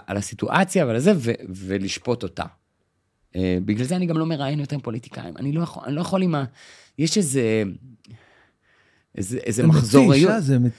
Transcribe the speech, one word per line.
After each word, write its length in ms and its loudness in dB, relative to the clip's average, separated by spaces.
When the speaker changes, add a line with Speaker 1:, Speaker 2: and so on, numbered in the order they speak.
Speaker 1:
על 100 -4
הסיטואציה 680 0
ועל 140 0
זה, 180 4
ו-, 140 -2
ולשפוט 760 -6
אותה. 200 -10
אה, 300 0
בגלל 200 -2
זה 100 -2
אני 100 0
גם 120 -2
לא 80 -2
מראיין 340 -4
יותר 200 -6
פוליטיקאים. 580 -12
אני 140 -6
לא 100 -2
יכול, 240 -8
אני 100 -6
לא 60 -4
יכול 200 -2
עם 140 0
ה-, 80 -2
יש 180 0
איזה... 460 0
איזה, 200 -6
איזה 240 -4
Speaker 2:
זה 60 6
מתיש, 140 6
Speaker 1:
מחזוריות. 500 6
Speaker 2:
אה? 100 2
זה 180 2
מת-, 180 2